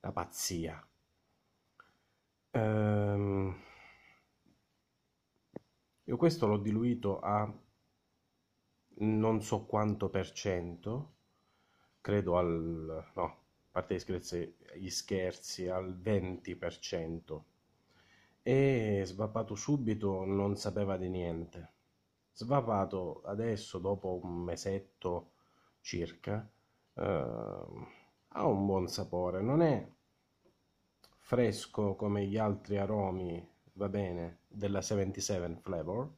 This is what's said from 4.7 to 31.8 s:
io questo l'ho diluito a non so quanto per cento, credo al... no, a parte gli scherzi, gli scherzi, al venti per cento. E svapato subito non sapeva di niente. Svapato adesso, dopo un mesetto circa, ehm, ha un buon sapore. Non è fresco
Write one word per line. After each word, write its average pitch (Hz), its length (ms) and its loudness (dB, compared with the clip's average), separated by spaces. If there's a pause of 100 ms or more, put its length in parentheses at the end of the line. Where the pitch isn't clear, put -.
io 120 140 -2
questo 165 280 4
l'ho 104 140 6
diluito 107 600 2
a 107 320 2 (1500)
non 110 440 4
so 107 240 -2
quanto 107 460 0
per 95 220 -2
cento, 92 800 -4 (840)
credo 90 380 2
al... 82 760 0
no, 92 80 0
a - 140 -4 (340)
parte 92 240 -2
gli 90 40 -4
scherzi, 87 560 -4 (200)
gli 92 160 -8
scherzi, 92 760 -4
al 92 320 -2
venti 92 560 0
per 85 220 -6
cento. 82 680 -6 (1000)
E 123 600 4
svapato 107 520 -2
subito 107 720 2
non 98 320 2
sapeva 98 380 0
di 90 140 -2
niente. 85 640 -4 (600)
Svapato 104 920 0
adesso, 104 560 -4
dopo 92 420 -2
un 87 220 -6
mesetto 87 880 -4 (520)
circa, 101 640 -4 (460)
ehm, 55 920 -4 (400)
ha - 180 -4
un 101 220 4
buon 95 200 2
sapore. 90 540 -2
Non 143 220 4
è 139 280 2 (1300)
fresco 107 800 0